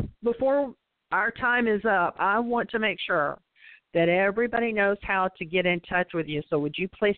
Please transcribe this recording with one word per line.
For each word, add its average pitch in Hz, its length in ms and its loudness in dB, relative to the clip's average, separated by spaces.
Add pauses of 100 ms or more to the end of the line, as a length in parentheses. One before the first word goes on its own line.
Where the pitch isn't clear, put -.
(220)
before 269 520 0 (380)
our 208 200 0
time 240 360 0
is 208 180 2
up, 185 340 2
I 196 200 2
want 233 320 -2
to 233 80 -2
make 208 260 -2
sure 147 340 -2 (540)
that 170 160 4
everybody 226 640 0
knows 202 280 2
how 190 360 0
to 180 80 -10
get 175 200 0
in 175 160 0
touch 180 320 -2
with 165 140 -2
you. 151 220 -4
So 151 100 2
would 147 180 -2
you 185 120 -4
please 208 280 0